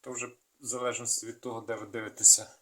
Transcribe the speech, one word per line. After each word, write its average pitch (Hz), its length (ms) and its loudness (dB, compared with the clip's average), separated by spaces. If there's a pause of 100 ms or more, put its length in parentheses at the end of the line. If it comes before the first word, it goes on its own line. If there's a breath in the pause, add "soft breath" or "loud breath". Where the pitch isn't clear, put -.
то 131 120 -12
вже 123 140 -6 (340)
в 135 60 -16
залежності 123 600 -2
від 113 140 -12
того, 117 200 -6
де 110 140 -6
ви 107 120 -8
дивитеся 107 760 4